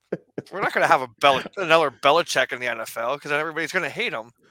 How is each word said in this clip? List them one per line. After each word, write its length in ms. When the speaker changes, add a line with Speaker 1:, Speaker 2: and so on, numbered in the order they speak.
Speaker 1:
We're 100
not 120
gonna 140
have 140
a 60
Bel-, 300
Speaker 2:
<laughs> 80
Speaker 1:
another 340
Belichick 600
in 60
the 80
N 120
F 180
L 220
'cause 120
then 80
everybody's 320
gonna 180
hate 240
him. 180